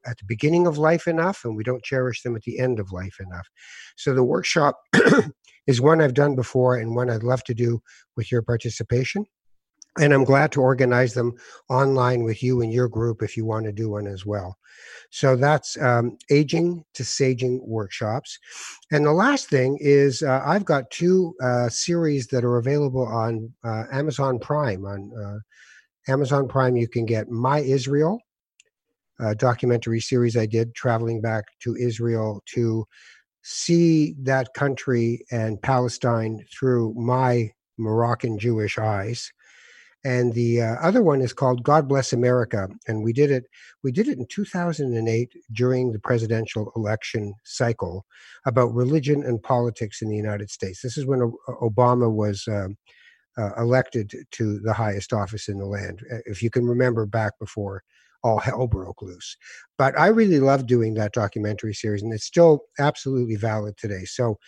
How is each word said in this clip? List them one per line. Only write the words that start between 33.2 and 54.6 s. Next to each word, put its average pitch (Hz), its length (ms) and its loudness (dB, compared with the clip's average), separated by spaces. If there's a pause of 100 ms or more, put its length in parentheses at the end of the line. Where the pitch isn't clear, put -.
see 165 680 2 (100)
that 131 320 0
country 120 760 -2
and 110 300 -4
Palestine 117 880 0
through 120 440 0
my 120 580 0 (240)
Moroccan 113 600 0
Jewish 110 400 -2
eyes. 110 540 -4 (720)
And 123 320 0
the, 117 260 2
uh, 113 220 -2
other 202 180 4
one 147 180 4
is 127 140 -2
called 127 300 0
God 143 240 4
Bless 135 260 0
America. 120 560 0 (180)
And 110 160 -4
we 113 80 0
did 143 200 4
it, 127 140 -2 (380)
we 131 80 -2
did 202 160 0
it 269 120 -4
in 120 80 -8
two - 180 -4
thousand 151 500 -4
and 113 140 0
eight 117 240 -2 (200)
during 127 380 2
the 107 60 -6
presidential 113 760 -2
election 107 580 -4 (100)
cycle 98 600 -4 (400)
about 120 300 2
religion 143 480 0
and 117 180 -4
politics 120 600 -2
in 107 60 -6
the 107 60 -4
United 104 360 -6
States. 92 320 -10
This 123 120 -8
is 139 120 -4
when 131 160 2
O-, 117 160 -4 (200)
Obama 123 540 2
was, 104 340 -2
uh, 101 200 -4 (720)
uh, 104 200 -4
elected 117 560 0 (180)
to 104 280 -4
the 107 140 -2